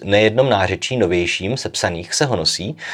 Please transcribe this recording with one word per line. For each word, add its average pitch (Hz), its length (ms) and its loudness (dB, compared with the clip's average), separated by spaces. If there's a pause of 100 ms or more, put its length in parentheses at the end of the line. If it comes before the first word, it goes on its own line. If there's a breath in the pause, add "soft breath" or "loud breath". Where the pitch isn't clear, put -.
nejednom 110 460 4
nářečí 95 460 0
novějším 92 600 0
sepsaných 90 580 -4
se 151 100 0
honosí, 104 520 -2 (180 loud breath)